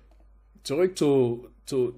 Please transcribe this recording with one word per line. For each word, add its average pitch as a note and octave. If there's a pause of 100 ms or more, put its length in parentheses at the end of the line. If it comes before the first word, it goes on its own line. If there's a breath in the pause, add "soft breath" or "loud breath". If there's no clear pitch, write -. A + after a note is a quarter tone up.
(640 soft breath)
zurück F#3
zu, C3 (180)
zu, B2